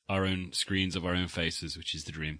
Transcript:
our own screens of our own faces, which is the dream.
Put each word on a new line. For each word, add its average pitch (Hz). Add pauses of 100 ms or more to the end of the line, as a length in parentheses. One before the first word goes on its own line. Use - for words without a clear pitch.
our 95
own 92
screens 95
of 87
our 90
own 90
faces, 82
which -
is 76
the 76
dream. 78